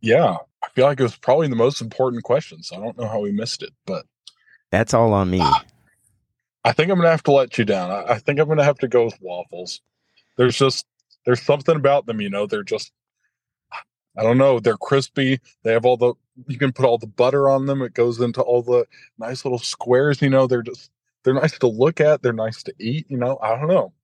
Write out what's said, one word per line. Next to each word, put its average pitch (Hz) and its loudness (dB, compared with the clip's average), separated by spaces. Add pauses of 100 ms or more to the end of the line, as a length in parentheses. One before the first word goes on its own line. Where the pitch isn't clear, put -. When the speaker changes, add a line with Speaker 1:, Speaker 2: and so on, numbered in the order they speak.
Speaker 1:
Yeah, 113 2 (260)
I - -12
feel 127 4
like 143 2
it 135 2
was 117 -2
probably 151 0
the 127 -2
most 120 0
important 120 -4
question, 117 -4
so - -16
I 92 -14
don't 110 -10
know 117 -8
how 107 -6
we 104 -4
missed 107 -6
it, - -14 (160)
but 95 -8 (640)
Speaker 2:
That's 107 0
all 117 4
on 98 2
me. 92 0 (1200)
Speaker 1:
I 117 0
think 165 0
I'm 190 0
gonna 170 4
have 160 0
to - 2
let 135 2
you 117 0
down. 95 -2
I, 98 -6 (100)
I 107 -4
think 143 -4
I'm 151 2
gonna 151 2
have 143 2
to 131 -4
go 117 4
with 113 -6
waffles. 90 -12 (560)
There's 123 2
just, - 0 (400)
there's 123 2
something 147 2
about 143 2
them, 110 -6
you 101 -6
know, 101 -4
they're 104 -6
just, 104 -8 (1300)
I 101 -4
don't 117 2
know, 135 4
they're 110 2
crispy. 135 -2 (240)
They 113 0
have 113 2
all 127 4
the, 120 2 (340)
you 131 -8
can 139 0
put 127 -2
all 117 2
the 110 -14
butter 131 2
on 135 0
them. 139 -2
It 120 -8
goes 120 0
into 120 -2
all 123 2
the 120 0 (320)
nice 117 -10
little 127 -4
squares, 135 0
you 143 2
know, 131 4
they're 123 0
just, - -14 (320)
they're 131 2
nice 139 0
to 131 2
look 123 0
at. 151 4
They're 123 0
nice 110 -6
to - -12
eat, 131 -6
you 135 -6
know, 123 -4
I 113 -2
don't 147 -4
know. 156 0 (100)